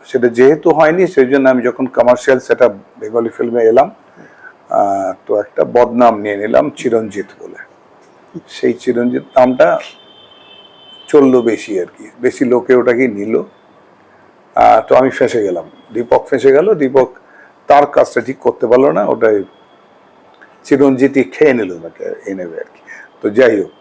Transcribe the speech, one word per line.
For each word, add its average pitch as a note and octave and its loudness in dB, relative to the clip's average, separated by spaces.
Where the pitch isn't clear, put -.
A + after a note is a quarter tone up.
সেটা B2 -2
যেহেতু C3+ 2
হয়নি, D#3+ 2
সেই C#3+ 0
জন্য C3+ 2
আমি B2+ 0
যখন B2 -4
কমার্শিয়াল B2 0
সেটা B2 0
বেঙ্গলি A2+ -6
ফিল্মে A#2+ -4
এলাম, B2 2
আহ, G2 -4
তো G#2 -2
একটা E2 -4
বদনাম A#2 2
নিয়ে G#2 -6
নিলাম B2 -2
চিরঞ্জিত A2 -6
বলে। - -20
সেই B2 -4
চিরঞ্জিত B2 -4
নামটা B2+ 2
চললো C3 4
বেশি G#2+ -4
আর F2 -6
কি, - -20
বেশি B2+ -2
লোকে B2 2
ওটাকে B2 0
নিল। G#2 -4
আহ, A2+ 4
তো C3+ 2
আমি B2+ 2
ফেঁসে A#2+ -2
গেলাম, F2 -8
দীপক A#2 -2
ফেঁসে C3+ 0
গেল। F3 2
দীপক C3+ 0
তার C#3+ 6
কাজটা C3 -2
ঠিক C3 -10
করতে B2 -4
পারলো C3 4
না, E3+ -2
ওটাই A2 0
চিরঞ্জিতই C3+ 0
খেয়ে D3 0
নিল G#2+ -4
ওটাকে, F2 -12
এ - -8
নেবে F2 -12
আর - -14
কি। - -20
তো A2 -2
যাই A2 2
হোক E2+ -8